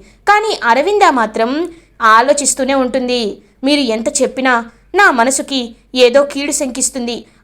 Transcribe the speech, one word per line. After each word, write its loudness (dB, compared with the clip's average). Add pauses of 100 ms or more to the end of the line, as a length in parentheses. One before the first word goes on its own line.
(280)
కానీ 0
అరవింద 2 (100)
మాత్రం -2 (340)
ఆలోచిస్తూనే 2
ఉంటుంది. -2 (260)
"మీరు 2
ఎంత -4
చెప్పినా 0 (300)
నా 6
మనసుకి -2 (200)
ఏదో 4
కీడు -4
శంకిస్తుంది. -6 (200)